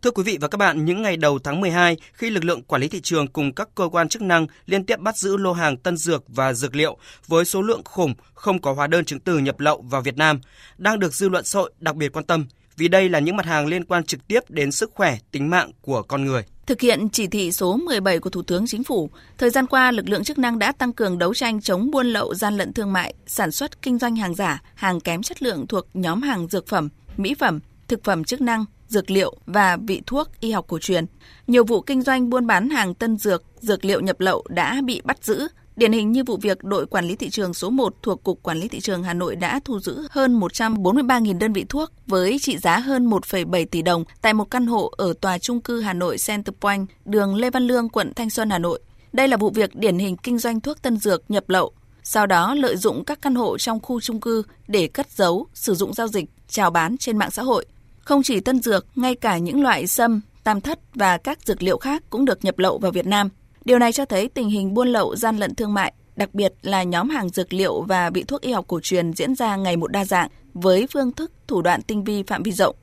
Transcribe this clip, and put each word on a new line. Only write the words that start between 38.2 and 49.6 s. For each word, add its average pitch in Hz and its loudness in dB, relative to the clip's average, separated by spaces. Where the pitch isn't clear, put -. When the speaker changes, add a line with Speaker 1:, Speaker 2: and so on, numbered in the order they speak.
Speaker 2:
Cục 185 -4
Quản 160 -4
lý 185 -6
Thị - -10
trường 185 -4
Hà 175 -4
Nội 175 -2
đã 180 -2
thu 226 -4
giữ 285 -8
hơn 262 2
một 196 2
trăm 220 -2
bốn 185 4
mươi 285 4
ba 247 4
nghìn 202 0
đơn 214 0
vị 196 -2
thuốc 311 -4
với 190 2
trị 226 -2
giá 180 2
hơn 254 0
một 214 2
phẩy 180 -2
bảy 170 0
tỷ 165 -4
đồng 170 2
tại 220 4
một 214 -2
căn 247 0
hộ 226 0
ở 180 0
tòa 185 0
chung 240 -4
cư 240 -4
Hà 208 -2
Nội 175 -2
Center 208 -4
Point, 196 0
đường 202 2
Lê 240 2
Văn 254 0
Lương, 240 2
quận 202 -2
Thanh 226 -4
Xuân, 220 -2
Hà 196 0
Nội. 170 -2
Đây 269 4
là 254 4
vụ 208 2
việc 208 0